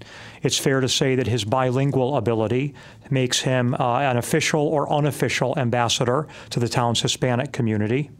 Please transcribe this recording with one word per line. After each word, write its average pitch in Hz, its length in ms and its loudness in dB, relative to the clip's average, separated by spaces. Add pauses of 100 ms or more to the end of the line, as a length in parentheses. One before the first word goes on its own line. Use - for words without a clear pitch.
(400)
It's 127 180 0
fair 135 220 2
to 127 80 2
say 131 280 0
that 127 100 0
his 117 180 0
bilingual 131 720 2
ability 120 580 0 (360)
makes 127 300 0
him, 127 340 0
uh, 123 260 0
an 131 160 2
official 147 440 0
or 147 320 0
unofficial 139 640 0
ambassador 123 720 0 (220)
to - 100 -2
the 117 80 2
town's 117 320 0
Hispanic 123 520 -2
community. 110 680 0